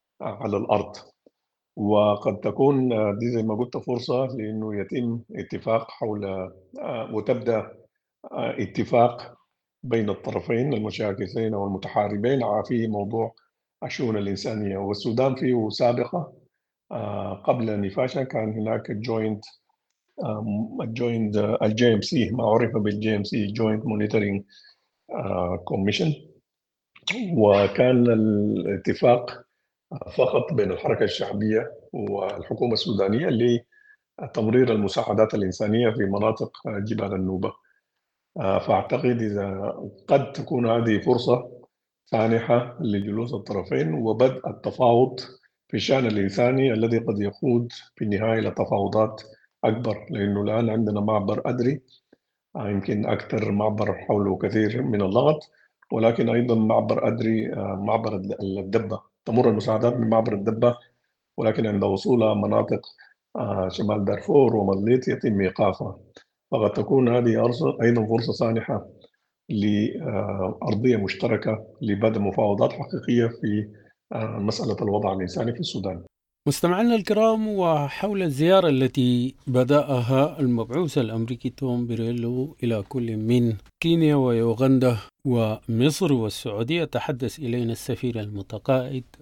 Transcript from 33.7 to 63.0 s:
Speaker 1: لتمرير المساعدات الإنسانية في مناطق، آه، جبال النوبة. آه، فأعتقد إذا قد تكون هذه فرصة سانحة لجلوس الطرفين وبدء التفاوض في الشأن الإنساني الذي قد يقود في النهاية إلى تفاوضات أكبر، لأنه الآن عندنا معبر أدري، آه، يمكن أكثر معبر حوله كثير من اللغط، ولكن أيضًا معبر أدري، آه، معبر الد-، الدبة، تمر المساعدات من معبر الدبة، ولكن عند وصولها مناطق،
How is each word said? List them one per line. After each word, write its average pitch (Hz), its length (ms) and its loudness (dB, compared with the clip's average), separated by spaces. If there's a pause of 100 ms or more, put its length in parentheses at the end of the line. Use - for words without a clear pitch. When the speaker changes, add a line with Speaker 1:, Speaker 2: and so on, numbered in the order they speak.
Speaker 1:
لتمرير 117 500 2
المساعدات 110 640 2
الإنسانية 107 560 0
في 107 140 0
مناطق، 104 460 0 (160)
آه، 107 120 -6
جبال 104 340 -4
النوبة. 95 400 -2 (880)
آه، 98 200 0
فأعتقد 117 640 0
إذا 101 520 -4 (340)
قد 139 240 2
تكون 123 340 -2
هذه 113 340 2
فرصة 120 500 2 (540)
سانحة 117 760 0
لجلوس 107 540 -4
الطرفين 127 600 -4
وبدء 120 560 0
التفاوض 120 720 2 (480)
في - 80 -6
الشأن 127 300 2
الإنساني 120 640 2
الذي 113 260 2
قد 113 220 -2
يقود 120 520 0 (240)
في 123 80 -6
النهاية 110 340 0
إلى 104 120 -2
تفاوضات 104 720 0 (420)
أكبر، 113 460 -2
لأنه 101 320 0
الآن 110 280 0
عندنا 107 300 0
معبر 104 460 0
أدري، 123 340 0 (760)
آه، 104 120 -6
يمكن 104 380 -2
أكثر 107 460 -2
معبر 104 420 0
حوله 101 420 0
كثير 107 460 0
من 110 200 0
اللغط، 131 380 4 (520)
ولكن 117 360 2
أيضًا 120 260 2
معبر 110 540 2
أدري، 113 440 0
آه، 98 340 -6
معبر 110 300 0
الد-، 95 260 -6
الدبة، 98 580 -2 (240)
تمر 123 240 4
المساعدات 110 440 2
من 117 160 0
معبر 110 260 4
الدبة، 113 420 2 (600)
ولكن 113 300 0
عند 101 180 2
وصولها 107 500 4
مناطق، 104 460 0 (560)